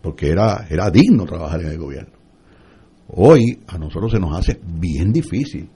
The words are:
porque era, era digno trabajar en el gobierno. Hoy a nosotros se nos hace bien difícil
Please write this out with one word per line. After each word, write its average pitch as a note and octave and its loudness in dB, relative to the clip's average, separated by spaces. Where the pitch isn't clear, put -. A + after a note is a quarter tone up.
porque D2+ -4
era, G2+ 0
era F#2 -2
digno B2+ 4
trabajar E2 -8
en E2 -6
el D#2 -6
gobierno. C#2 -14
Hoy A#2+ 4
a F2+ -12
nosotros E2+ -6
se A2+ 0
nos E2 -2
hace - -2
bien E2+ -2
difícil C3+ -4